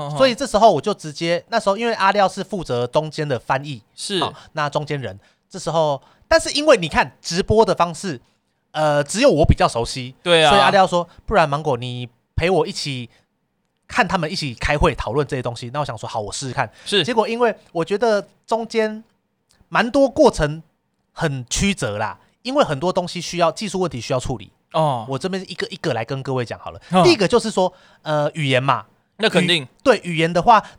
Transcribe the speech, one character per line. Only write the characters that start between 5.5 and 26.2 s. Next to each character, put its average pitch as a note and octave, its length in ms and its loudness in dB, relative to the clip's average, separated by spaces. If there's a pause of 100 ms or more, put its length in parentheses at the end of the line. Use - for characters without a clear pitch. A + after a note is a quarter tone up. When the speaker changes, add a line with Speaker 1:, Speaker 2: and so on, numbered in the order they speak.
Speaker 2:
时 E3+ 140 -6
候， D3+ 300 0 (260)
但 E4 100 4
是 D#4+ 140 -4
因 D4 140 -4
为 D4+ 100 8
你 E3+ 140 0
看 F#3 200 0 (120)
直 E3+ 200 -2
播 G#3+ 220 4
的 F#3+ 100 2
方 E3+ 220 0
式， D#3 240 -8 (520)
呃， D3+ 300 2
只 F3+ 200 -4
有 C#4 80 6
我 E3 160 4
比 - 100 6
较 F#3 100 2
熟 A#2 200 -2
悉。 B2+ 360 -10
Speaker 1:
对 E3+ 220 4
啊。 D#3 60 6
Speaker 2:
所 C#3 100 6
以 - 20 6
阿 C3+ 80 4
廖 F#3+ 160 6
说 F3 220 0 (180)
，“不 - 80 -4
然 E3+ 140 4
芒 C#3+ 160 -4
果 C#3+ 140 0
你 B2 320 -10 (260)
陪 E3+ 140 0
我 F3 180 2
一 G3+ 60 -6
起 B2+ 360 -8 (800)
看 A#3+ 200 0
他 F3+ 120 -2
们 D#3 120 -4
一 F#3+ 40 -8
起 C#3 180 -6
开 D3 240 -2
会 E3+ 160 2
讨 - 200 -8
论 D3 120 0
这 C#3+ 100 -6
些 B2+ 60 -4
东 A#2+ 140 -8
西。” A#2 180 -12
那 D3 60 -6
我 D3 60 -4
想 B2 120 -10
说 A#2 100 -12
，“好， A2+ 120 -6
我 G2+ 120 -6
试 - 160 -8
试 A#2+ 60 -8
看。” A#2+ 160 -4 (160)
Speaker 1:
是。 F#3+ 180 0
Speaker 2:
结 A3 80 -2
果 A3 160 2
因 A3+ 120 -4
为 A#3 160 2 (160)
我 E3 120 -2
觉 G3 140 -2
得 G#3 300 0 (180)
中 A3+ 220 -4
间 A3 360 -4 (640)
蛮 G#3 220 2
多 C#4 180 4
过 C4 220 4
程 D#3 320 0 (500)
很 C#3 380 -4
曲 G3+ 240 0
折 G#2+ 240 -6
啦， G#2 220 -6 (240)
因 B3 100 -6
为 C#4 100 4
很 C#3+ 160 -2
多 F3 140 -2
东 F3+ 140 -2
西 F3+ 120 -10
需 E3+ 200 -6
要， E3+ 120 4
技 G#3+ 160 -8
术 F#3 120 -4
问 F3+ 100 0
题 B2 100 -10
需 B2 140 -6
要 B2+ 60 0
处 A#2+ 180 -6
理。 G2+ 140 -20 (220)
Speaker 1:
哦。 C3+ 360 0
Speaker 2:
我 C3+ 80 -4
这 C3 100 -4
边 F#3 220 -6
一 F3+ 60 -16
个 - 140 -6
一 G3 80 -12
个 C#3+ 180 -2
来 A2+ 100 -4
跟 C3+ 160 -6